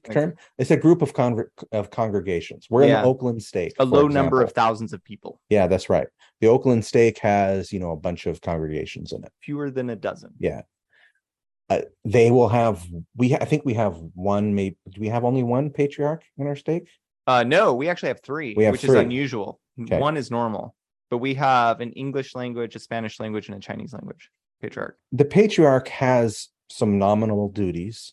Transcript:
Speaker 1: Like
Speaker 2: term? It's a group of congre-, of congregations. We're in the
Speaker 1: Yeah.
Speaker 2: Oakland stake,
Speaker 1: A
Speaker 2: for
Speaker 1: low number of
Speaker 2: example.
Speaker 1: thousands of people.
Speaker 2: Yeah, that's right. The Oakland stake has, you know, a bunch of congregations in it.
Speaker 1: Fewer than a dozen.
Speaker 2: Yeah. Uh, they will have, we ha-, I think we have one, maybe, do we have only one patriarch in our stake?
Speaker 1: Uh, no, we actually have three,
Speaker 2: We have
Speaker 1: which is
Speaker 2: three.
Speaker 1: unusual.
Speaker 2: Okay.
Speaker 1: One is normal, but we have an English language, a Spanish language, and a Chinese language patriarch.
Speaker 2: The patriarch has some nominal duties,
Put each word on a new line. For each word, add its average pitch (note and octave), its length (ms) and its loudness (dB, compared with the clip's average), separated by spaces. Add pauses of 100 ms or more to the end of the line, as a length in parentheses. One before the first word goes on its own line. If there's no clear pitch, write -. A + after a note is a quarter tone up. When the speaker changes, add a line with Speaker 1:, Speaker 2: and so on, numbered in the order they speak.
Speaker 1:
Like A2 80 -12
Speaker 2:
term? D#3 200 0 (240)
It's C3 120 0
a D#3+ 60 6
group E3 240 6
of C#3+ 140 -2
congre-, A#2+ 340 0 (240)
of G#2 180 -4
congregations. G2 760 -4
We're A#2 140 4
in C#3+ 60 8
the - 60 6
Speaker 1:
Yeah. G#2+ 100 2
Speaker 2:
Oakland B2+ 380 0
stake, F2+ 360 -4
Speaker 1:
A C3+ 60 4
Speaker 2:
for - 20 -
Speaker 1:
low C#3+ 220 6
number C3+ 340 2
of A2+ 80 2
Speaker 2:
example. A#2+ 120 0
Speaker 1:
thousands A2+ 300 -2
of F#2 120 -16
people. - 440 -20
Speaker 2:
Yeah, G2 180 4
that's F#2 220 0
right. D#2 200 2 (320)
The A2 80 4
Oakland B2 360 4
stake A#2 360 4
has, G2 520 0
you G2+ 60 -6
know, F2 140 -6
a D#2+ 40 -6
bunch F2 300 -6
of E2 160 -6
congregations D#2+ 680 -6
in - 120 -12
it. - 80 -20 (100)
Speaker 1:
Fewer D3 280 -8
than B2+ 200 -6
a A2+ 60 -8
dozen. - 420 -10
Speaker 2:
Yeah. - 240 -6 (1080)
Uh, G2 100 0 (240)
they A2+ 260 4
will B2 200 6
have, A2 360 0 (300)
we B2 140 2
ha-, D3 100 2
I A#2 60 -4
think D3+ 180 -2
we C3 100 -2
have G#2 220 -2 (180)
one, G2+ 400 0
maybe, F#2+ 220 -2 (140)
do G2+ 100 -16
we G#2+ 80 -6
have A#2 160 -2
only B2+ 180 0
one B2 280 0
patriarch D3 520 -4 (140)
in C#3 100 -6
our C#3+ 100 -6
stake? E3 320 -6 (380)
Speaker 1:
Uh, B2 160 4
no, D#3+ 320 4
we C#3 140 -2
actually E3+ 200 -4
have B2 120 -6
three, C#3 340 -10
Speaker 2:
We G#2+ 100 4
have G#2+ 80 4
Speaker 1:
which - 120 -4
is C#3 60 2
Speaker 2:
three. B2 100 8
Speaker 1:
unusual. B2 580 -4 (220)
Speaker 2:
Okay. A2 180 -2
Speaker 1:
One D3 200 0
is A#2+ 120 -8
normal, A#2 460 -4 (340)
but B2 80 -2
we C3+ 180 -2
have B2 440 2
an A#2+ 120 -8
English C3+ 420 -8
language, A#2+ 420 -8
a - 20 -12
Spanish A2+ 400 -8
language, G#2+ 300 -8
and G2+ 80 -12
a G2 40 -14
Chinese - 340 -14
language - 360 -16 (300)
patriarch. - 380 -12 (140)
Speaker 2:
The C3 120 2
patriarch D#3 640 4
has A#2+ 600 0 (200)
some G#2 300 0
nominal G#2 500 0
duties, F#2+ 640 -6